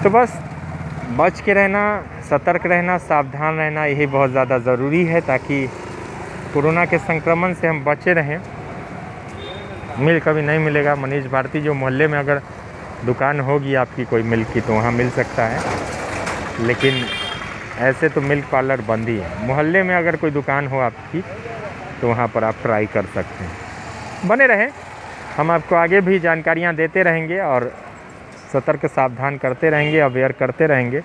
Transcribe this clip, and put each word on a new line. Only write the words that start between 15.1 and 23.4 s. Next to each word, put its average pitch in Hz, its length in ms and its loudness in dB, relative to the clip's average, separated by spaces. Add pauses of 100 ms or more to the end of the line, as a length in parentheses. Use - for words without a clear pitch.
सकता 123 340 0
है, 120 140 -2 (1040)
लेकिन 123 440 2 (760)
ऐसे 131 280 2
तो 147 140 0
मिल्क 139 280 0
पार्लर 131 320 2
बंद 113 260 0
ही 113 80 0
है। 92 300 -4
मोहल्ले 156 360 2
में 180 120 2
अगर 170 200 2
कोई 151 160 0
दुकान 143 360 0
हो 135 140 -2
आपकी 127 420 -4 (800)
तो 123 60 2
वहाँ 117 200 2
पर 110 160 0
आप 110 180 0
ट्राई 107 260 2
कर 104 200 0
सकते - 360 -6